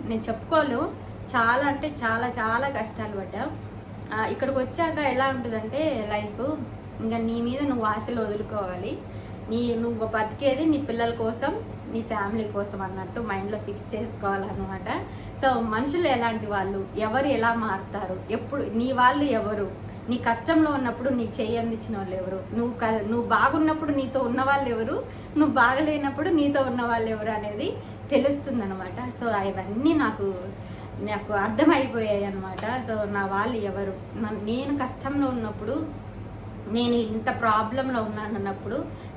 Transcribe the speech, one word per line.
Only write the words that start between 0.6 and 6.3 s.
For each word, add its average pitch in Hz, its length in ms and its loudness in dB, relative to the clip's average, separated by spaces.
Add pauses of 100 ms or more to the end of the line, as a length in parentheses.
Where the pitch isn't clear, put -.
చాలా 247 320 4
అంటే 285 200 0
చాలా, 233 400 0
చాలా 240 420 0
కష్టాలు 220 480 -4
పడ్డా. 196 340 -4 (600)
ఆ, 220 120 2
ఇక్కడికి 269 320 0
వచ్చాక 311 400 0
ఎలా 269 300 2
ఉంటుందంటే 240 840 -2
లైఫ్, 214 440 -2 (480)